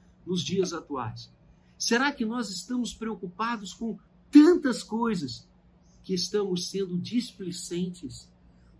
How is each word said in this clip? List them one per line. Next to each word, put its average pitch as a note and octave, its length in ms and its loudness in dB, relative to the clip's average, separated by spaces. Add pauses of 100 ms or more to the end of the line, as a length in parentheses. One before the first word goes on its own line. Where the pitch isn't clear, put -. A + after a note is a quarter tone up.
(260)
nos F3+ 160 -2
dias F3 300 0
atuais? B2+ 600 -8 (440)
Será B3+ 340 0
que C#4 140 -4
nós A3+ 260 -4
estamos A#3 420 -6
preocupados A3 800 -6
com A3 260 -8 (320)
tantas D4 520 8
coisas G#3+ 680 -4 (540)
que F#3 120 -4
estamos F#3 560 -2
sendo F#3 280 -4
displicentes F3+ 1300 -6 (500)